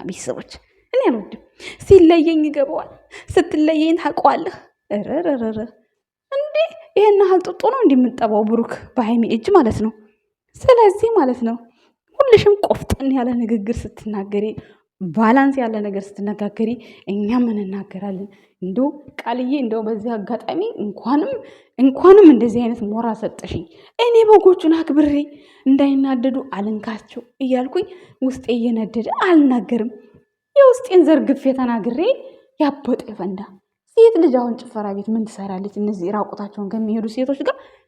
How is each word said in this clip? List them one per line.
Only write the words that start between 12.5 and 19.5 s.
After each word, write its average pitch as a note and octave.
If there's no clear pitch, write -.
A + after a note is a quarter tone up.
ቆፍጠን -
ያለ B3+
ንግግር A#3
ስትናገሪ፣ G#3
ባላንስ A3+
ያለ A#3
ነገር G3+
ስትነጋገሪ G3+
እኛ G3+
ምን A3+
እናገራለን? G3
እንደው F#3+
ቃልዬ፣ B3